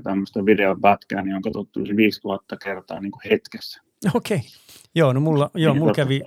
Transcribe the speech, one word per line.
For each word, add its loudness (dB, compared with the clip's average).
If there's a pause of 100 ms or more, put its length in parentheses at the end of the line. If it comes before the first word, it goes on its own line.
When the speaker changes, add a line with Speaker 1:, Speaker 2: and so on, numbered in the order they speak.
Speaker 1:
tämmöistä -2
videopätkää, 2
niin -4
on -6
katsottu -8
yli -4
viisituhatta -2
kertaa -12
niinku -10 (120)
hetkessä. -6 (320)
Speaker 2:
Okei. -2 (540)
Joo, 4
no 0
mulla, 2
joo, 2
Speaker 1:
Niin 2
Speaker 2:
mulla 4
Speaker 1:
tota, 0
Speaker 2:
kävi, 0